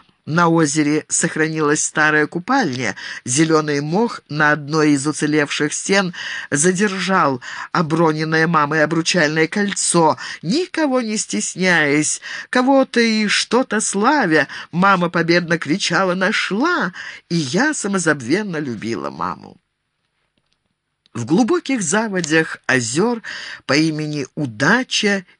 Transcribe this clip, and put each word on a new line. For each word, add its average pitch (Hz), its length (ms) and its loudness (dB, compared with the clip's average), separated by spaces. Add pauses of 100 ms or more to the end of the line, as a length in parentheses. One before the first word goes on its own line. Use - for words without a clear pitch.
(260)
На 170 220 2
озере 156 600 2
сохранилась 156 760 0
старая 151 460 2
купальня. 143 680 -2 (300)
Зеленый 151 560 2
мох 175 480 -2
на 147 240 2
одной 151 400 2
из 135 120 2
уцелевших 147 680 0
стен 190 420 0 (380)
задержал 185 880 0 (320)
оброненное 160 720 2
мамой 151 380 2
обручальное 160 640 2
кольцо. 180 680 2 (260)
Никого 269 580 0
не 220 160 -4
стесняясь, 160 1040 0 (280)
кого-то 262 520 2
и 220 260 2
что-то 220 540 0
славя, 202 680 2 (240)
мама 180 400 2
победно 170 480 0
кричала: 175 560 -2
«Нашла!» 202 760 -2 (360)
И 170 60 -4
я 170 400 0
самозабвенно 165 840 -2
любила 110 520 -6
маму. 69 460 -8 (1600)
В 117 120 -6
глубоких 240 560 2
заводях 170 840 0
озер 139 560 0 (440)
по 127 80 0
имени 151 600 0
Удача 180 920 0 (140)